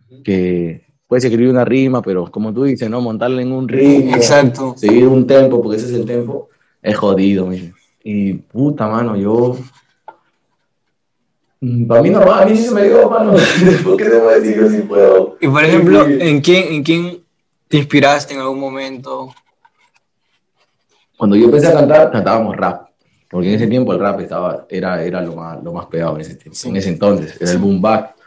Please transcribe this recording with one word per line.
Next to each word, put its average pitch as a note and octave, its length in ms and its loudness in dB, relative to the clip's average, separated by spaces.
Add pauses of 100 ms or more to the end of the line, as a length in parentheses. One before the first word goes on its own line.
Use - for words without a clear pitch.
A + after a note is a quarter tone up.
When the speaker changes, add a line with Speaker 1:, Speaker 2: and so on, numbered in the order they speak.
Speaker 1:
Ujú. - 140 -20
Speaker 2:
que F2+ 640 -4 (220)
puedes B2+ 160 0
escribir A#2+ 260 2
una B2+ 140 2
rima, B2+ 360 0
pero F#2 300 -6
como G#2+ 240 -8
tú B2 80 -4
dices, B2+ 260 -2
¿no? A#2+ 120 -6
Montarla A#2+ 420 -4
en B2+ 100 -6
un C3 160 -6
ritmo, C3+ 480 2
Speaker 1:
Exacto. C3 600 0
Speaker 2:
seguir A#2+ 320 4
un C3 180 2
tempo, C3 340 4
porque G#2+ 180 -4
ese B2 80 -6
es B2 80 -8
el A#2 120 -4
tempo, A#2 420 -8 (320)
es G#2 160 -4
jodido, G2 500 0
me F#2 100 -6
dicen. F2 180 -14 (300)
Y G2+ 300 -4
puta, C#3 520 -4
mano, A2 300 -4
yo, A#2+ 400 0 (2000)
mm, A#2+ 260 -4
pa' A#2 160 4
mí F#3 80 2
normal, G3 320 4
a G3+ 40 6
mí A3 100 2
sí A3+ 80 0
se A#3+ 100 -2
me G#3 100 2
dio, A#3 240 4
mano. A3 240 0
<laughs> F3 520 2
¿Por F#3 120 2
qué G#3+ 80 -2
te A3+ 140 4
voy A3+ 140 4
a A2 80 4
decir G#2+ 200 -2
que A2 100 4
sí G#2 120 -2
puedo? F#2+ 580 2
Speaker 1:
Y C#3+ 80 0
por D3 160 2
ejemplo, E3+ 420 4
Speaker 2:
Sí. C#3+ 140 0
Speaker 1:
¿en D3 200 2
quién, E3+ 320 2
en D3 100 -4
quién E3+ 400 -4 (460)
te D3+ 100 -2
inspiraste C#3+ 560 0
en C3+ 60 -10
algún C3+ 200 -6
momento? C3+ 720 -12 (1800)
Speaker 2:
Cuando G2+ 200 0
yo A2+ 100 4
empecé D3 220 4
a E3 60 4
cantar, C#3+ 360 4
cantábamos G#2 460 -2
rap, F2+ 320 -6 (420)
porque F2+ 180 -4
en G#2+ 60 0
ese A2+ 120 -2
tiempo A2+ 260 0
el F2+ 80 -2
rap G2 200 -2
estaba, F2 480 -8
era, F#2 340 -6
era F2+ 200 -6
lo E2 140 -10
más, E2 260 -16
lo E2+ 100 -14
más E2+ 140 -12
pegado E2 300 -6
en D#2 60 -12
ese C#2 120 -16
tiempo, - 240 -20
Speaker 1:
Sí. - 100 -12
Speaker 2:
en F#2 80 -6
ese F#2+ 140 -6
entonces, F2+ 500 -2
era F2 120 -4
el F2+ 40 0
Speaker 1:
Sí. F#2 60 -2
Speaker 2:
boom G2 180 0
bap. A2 360 -2 (100)